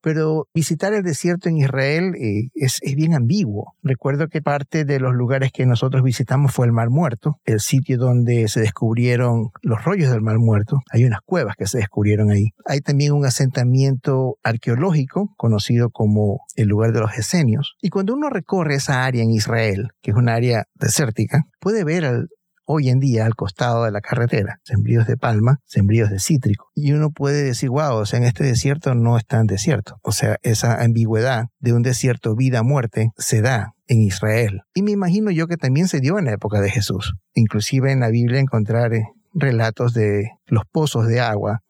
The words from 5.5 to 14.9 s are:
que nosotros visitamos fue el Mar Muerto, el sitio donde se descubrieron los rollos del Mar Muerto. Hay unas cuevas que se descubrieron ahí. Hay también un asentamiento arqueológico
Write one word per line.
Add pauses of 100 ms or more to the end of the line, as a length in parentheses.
que
nosotros
visitamos
fue
el
Mar
Muerto,
el
sitio
donde
se
descubrieron (120)
los
rollos
del
Mar
Muerto. (100)
Hay
unas
cuevas
que
se
descubrieron
ahí. (200)
Hay
también
un
asentamiento
arqueológico